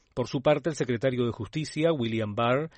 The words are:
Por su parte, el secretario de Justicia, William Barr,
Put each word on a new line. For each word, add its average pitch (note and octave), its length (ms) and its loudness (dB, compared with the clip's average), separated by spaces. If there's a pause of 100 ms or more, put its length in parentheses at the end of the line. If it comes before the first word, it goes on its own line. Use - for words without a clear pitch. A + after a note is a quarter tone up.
(140)
Por B2 120 -2
su C3+ 160 -2
parte, D3+ 280 4
el C#3+ 60 -4
secretario B2 480 0
de A#2 80 0
Justicia, D#3 600 -2
William A2+ 420 -2
Barr, B2+ 440 0